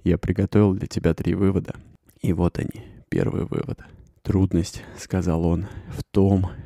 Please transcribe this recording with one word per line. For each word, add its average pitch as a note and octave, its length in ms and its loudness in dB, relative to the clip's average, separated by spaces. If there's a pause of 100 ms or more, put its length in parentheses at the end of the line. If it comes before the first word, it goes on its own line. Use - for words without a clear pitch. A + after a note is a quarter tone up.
Я E2+ 140 4
приготовил G2 560 2
для G2 120 -4
тебя - 260 0
три F2+ 220 -2
вывода. F#2+ 400 0 (460)
И F#2+ 120 0
вот E2+ 260 2
они, - 260 -8 (240)
первый - 360 0
вывод. - 360 -6 (420)
«Трудность, — F#2 600 0 (160)
сказал E2+ 480 -2
он, — E2+ 200 0 (220)
в - 160 -10
том, G2 460 2 (160)